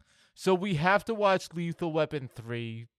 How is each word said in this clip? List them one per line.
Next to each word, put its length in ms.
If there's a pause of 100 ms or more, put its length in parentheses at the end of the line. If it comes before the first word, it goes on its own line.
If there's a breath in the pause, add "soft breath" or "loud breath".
(340 soft breath)
So 220
we 180
have 300
to 100
watch 400
Lethal 380
Weapon 420
three. 540 (100)